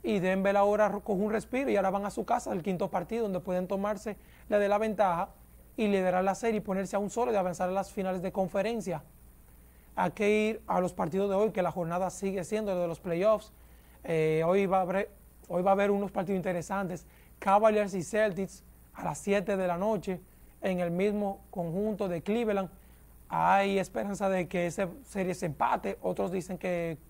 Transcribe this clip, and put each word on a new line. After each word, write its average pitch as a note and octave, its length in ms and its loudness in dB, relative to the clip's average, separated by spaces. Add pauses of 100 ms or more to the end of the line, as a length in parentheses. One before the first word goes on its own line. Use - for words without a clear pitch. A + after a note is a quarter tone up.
Y G#3+ 180 0
Denver G3 360 2
ahora G#3 320 4
ro-, G3 160 -4
coge G3 160 -2
un G#3 100 0
respiro B3+ 400 -2
y G#3+ 60 2
ahora F#3+ 140 2
van G3 160 -2
a G3+ 40 -4
su G#3+ 140 -6
casa, A#3 300 -2
el F3 100 -4
quinto F#3+ 260 -2
partido, A3 340 -4
donde F#3+ 180 -2
pueden F3+ 260 -2
tomarse G3+ 480 -4 (320)
la G#3 100 2
de G3+ 120 4
la G3+ 80 6
ventaja G3+ 540 2 (440)
y G#3+ 140 2
liderar F#3 340 2
la G3 120 2
serie A3+ 240 0
y - 20 -4
ponerse G3 340 -4
a G3 40 2
un G3+ 100 -2
solo A#3 240 0
de G#3 40 2
avanzar F3+ 300 0
a F#3 60 -2
las G3 180 -2
finales F#3+ 300 -2
de F3+ 100 -4
conferencia. F#3+ 720 -2 (920)
Hay F3+ 140 2
que G#3 180 0
ir G#3+ 380 2
a F3+ 120 2
los F3+ 140 0
partidos F#3+ 360 0
de F#3+ 60 0
hoy, G#3 160 2
que F#3+ 100 -2
la E3+ 100 0
jornada F3 400 -2
sigue G3 340 -4
siendo G#3 340 -2
de F3 80 0
los E3 140 -6
playoffs. G#3 500 2 (540)
Eh, D#3 420 2
hoy G3 200 4
va F#3+ 100 2
a F#3+ 60 4
haber, F#3 280 -2 (380)
hoy F3+ 140 0
va G3 80 6
a - 20 8
haber G3+ 180 4
unos G3+ 200 0
partidos F#3+ 260 -2
interesantes. F3+ 680 -4 (320)
Cavaliers G#3 560 4
y F3+ 100 -2
Celtics G3 600 -2 (300)
a - 100 -10
las D#3+ 140 -4
siete G3 400 0
de F#3 100 0
la E3+ 100 -2
noche F#3+ 440 -2 (400)
en F#3 180 0
el F3 120 0
mismo G3+ 580 -2
conjunto G3 580 -4
de E3+ 160 -4
Cleveland. G3+ 460 0 (580)
Hay F#3+ 520 4
esperanza G3 500 -4
de F#3 180 0
que F3 180 -2
esa F3 220 -2 (160)
serie F#3 320 -4
se F3+ 120 -6
empate. G3 540 0
Otros F#3 300 -2
dicen F3+ 260 -6
que E3+ 400 -4 (120)